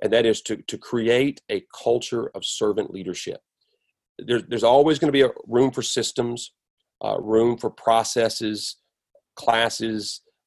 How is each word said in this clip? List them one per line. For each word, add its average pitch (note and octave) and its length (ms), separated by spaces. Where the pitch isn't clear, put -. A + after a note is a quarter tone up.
and G#2+ 120
that A#2 120
is G#2+ 180
to, A2 120
to - 220
create A#2+ 640
a G2+ 140
culture A#2 520
of F#2+ 100
servant G#2 460
leadership. F#2 500
There, A#2 220
there's A2+ 220
always C#3+ 360
gonna D3+ 120
be C3+ 120
a A#2+ 80
room B2 260
for B2+ 100
systems, A#2+ 720
uh, G#2 160
room A2+ 380
for A2+ 120
processes, A2+ 1080
classes, A2+ 840